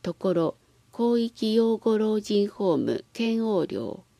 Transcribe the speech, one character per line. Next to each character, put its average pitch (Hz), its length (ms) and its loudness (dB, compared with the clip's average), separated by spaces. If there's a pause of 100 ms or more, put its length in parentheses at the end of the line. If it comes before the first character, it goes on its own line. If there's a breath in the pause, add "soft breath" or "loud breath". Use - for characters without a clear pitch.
と 175 120 -6
こ 185 200 -2
ろ、 165 220 0 (400)
広 233 260 2
域 226 320 -2
養 226 220 4
護 220 220 0
老 214 240 0
人 202 260 0
ホ 185 280 0
ー - 20 0
ム 117 340 -2
検 226 300 -2
応 208 240 0
料。 107 400 -8 (140)